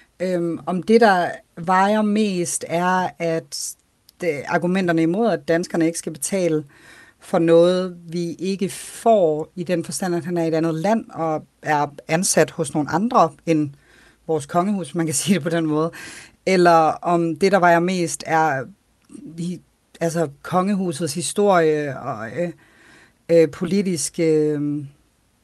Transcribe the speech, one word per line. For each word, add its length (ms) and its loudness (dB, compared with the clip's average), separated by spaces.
Øhm, 440 -2
om 180 -4
det, 180 4
der 280 4
vejer 440 2
mest, 680 -2
er, 420 0
at 560 -6
det, 260 -4
argumenterne 540 0
imod, 260 0
at 200 -2
danskerne 380 0
ikke 120 -2
skal 160 -10
betale 500 -2
for 200 -2
noget, 580 4
vi 300 -6
ikke 300 -4
får 840 0
i 80 -8
den 200 -2
forstand, 320 -4
at 100 -4
han 120 -4
er 60 -2
i 40 0
et 60 0
andet 220 0
land 380 0
og 320 -4
er 260 0
ansat 440 2
hos 220 -6
nogle 160 -2
andre 400 2
end 240 0
vores 180 -2
kongehus, 500 -2
man 100 0
kan 140 -4
<laughs> 20 -4
sige 140 2
det 80 -2
på 60 -4
den 160 0
måde. 260 0
Eller 260 4
om 340 0
det, 160 2
der 80 4
vejer 200 6
mest, 480 -2
er 380 0
hi-, 240 -8
altså 280 -2
kongehusets 680 -2
historie 840 2
og, 280 -10
øh, 100 -2
øh, 200 6
politisk, 680 -2
øh, 640 0